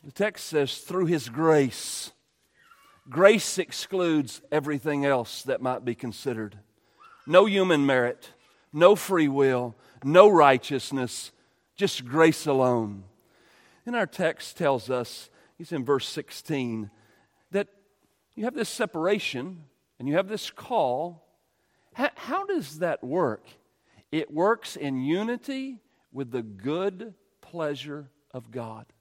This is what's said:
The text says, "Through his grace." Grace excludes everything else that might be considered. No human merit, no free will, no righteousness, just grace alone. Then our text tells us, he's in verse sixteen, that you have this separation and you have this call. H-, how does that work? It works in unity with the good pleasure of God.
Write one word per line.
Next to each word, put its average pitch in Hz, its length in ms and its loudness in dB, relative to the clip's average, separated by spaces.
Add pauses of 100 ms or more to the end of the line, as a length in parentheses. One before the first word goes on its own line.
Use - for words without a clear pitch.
The 147 80 -18
text - 360 -6
says, 143 320 -2
"Through 180 260 -4
his 156 240 -2
grace." 147 800 0 (960)
Grace 196 480 4
excludes 170 840 -2 (100)
everything 147 540 -2
else 131 380 -2
that 127 180 -4
might 127 220 -4
be 120 100 -4
considered. 110 640 -8 (720)
No 185 180 8
human 185 400 2
merit, 127 460 0 (400)
no 175 240 8
free 165 320 0
will, 131 480 0 (280)
no 175 260 10
righteousness, 135 1040 2 (440)
just 185 300 -2
grace 156 400 4
alone. 120 580 0 (800)
Then 240 120 -8
our 214 120 -2
text - 500 -6
tells 139 320 0
us, 127 400 -6 (280)
he's 170 140 -14
in 143 120 -4
verse 135 240 0
sixteen, 120 840 -8 (600)
that 196 160 -4 (680)
you 214 100 -8
have 240 100 -6
this 233 140 -4
separation 170 960 -4 (340)
and 123 80 -8
you 147 80 -2
have 190 140 0
this 214 200 -10
call. 160 800 -4 (720)
H-, 277 160 -2
how 370 300 -8
does 175 340 -6
that 170 240 -4
work? 135 420 -2 (680)
It 156 180 -4
works 196 440 -2
in 135 260 -6
unity 240 800 -6 (320)
with 127 200 -10
the 123 120 -6
good 175 720 -6 (260)
pleasure 147 680 -10 (220)
of 117 200 -16
God. 113 340 -12 (160)